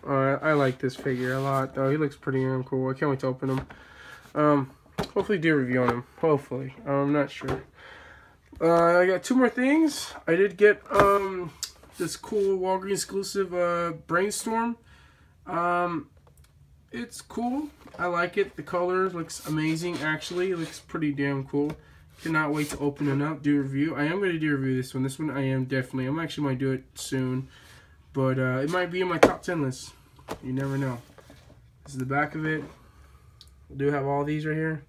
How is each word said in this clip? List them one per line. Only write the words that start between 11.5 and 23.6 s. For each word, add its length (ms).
this 180
cool 420
Walgreens 340
exclusive, 600
uh, 400
Brainstorm. 680
Um, 640
it's 280
cool. 480
I 80
like 300
it. 180
The 80
color 460
looks 380
amazing, 520
actually. 540
It 60
looks 200
pretty 320
damn 340
cool. 280
Cannot 300
wait 180
to 80
open 300
it 160
up, 180
do 160
a 40